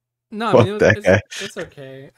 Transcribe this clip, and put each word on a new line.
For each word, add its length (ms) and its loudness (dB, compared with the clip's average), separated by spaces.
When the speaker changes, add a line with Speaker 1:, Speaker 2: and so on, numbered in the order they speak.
Speaker 1:
no, 200 -8
I 20 2
Speaker 2:
Fuck 80 6
Speaker 1:
mean, 80 4
it 60 -6
was, 80 -8
Speaker 2:
that 160 2
Speaker 1:
it's, 100 -10
Speaker 2:
guy. 140 4
Speaker 1:
it's 180 -14
okay. 600 -18